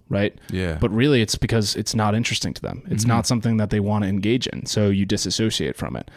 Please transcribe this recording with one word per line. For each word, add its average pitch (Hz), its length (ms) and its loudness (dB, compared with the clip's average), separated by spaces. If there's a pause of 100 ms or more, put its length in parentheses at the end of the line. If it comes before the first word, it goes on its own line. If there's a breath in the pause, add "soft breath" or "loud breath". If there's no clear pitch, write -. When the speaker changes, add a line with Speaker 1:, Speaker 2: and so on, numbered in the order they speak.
Speaker 1:
right? 101 260 0 (160)
Speaker 2:
Yeah. 92 300 -2
Speaker 1:
But 117 120 2
really, 123 300 4
it's 107 140 0
because 110 400 0
it's - 180 -4
not 107 220 2
interesting 110 380 -2
to - 80 -14
them. - 240 -8
It's 113 180 -2
Speaker 2:
Mm-hmm. 117 60 2
Speaker 1:
not 113 180 2
something 113 300 2
that 104 140 0
they 107 100 2
wanna 104 260 0
engage 104 400 0
in. - 200 -8
So 104 220 2
you 98 160 2
disassociate 98 680 -2
from 58 220 -6
it. - 200 -12